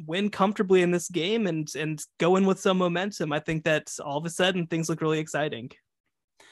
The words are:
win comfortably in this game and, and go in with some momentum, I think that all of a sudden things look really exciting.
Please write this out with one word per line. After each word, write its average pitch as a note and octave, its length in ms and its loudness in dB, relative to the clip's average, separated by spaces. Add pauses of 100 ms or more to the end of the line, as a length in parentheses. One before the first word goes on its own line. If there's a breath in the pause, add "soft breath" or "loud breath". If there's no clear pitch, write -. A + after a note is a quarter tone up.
win F#3+ 240 -2
comfortably F#3+ 520 4
in F3 100 4
this F3 160 0
game F#3 400 -2
and, D#3+ 260 -4
and D3+ 300 -6 (160)
go F3 160 4
in F#3+ 100 4
with F#3+ 140 2
some F#3+ 200 2
momentum, F3 520 -2
I D3 80 0
think D#3 240 -4
that D#3 300 0 (100)
all C#3+ 140 -4
of D#3+ 80 -4
a E3+ 40 -4
sudden F3+ 380 0
things E3 220 -2
look D#3+ 100 -2
really D#3 200 2
exciting. D3 520 -6 (800 soft breath)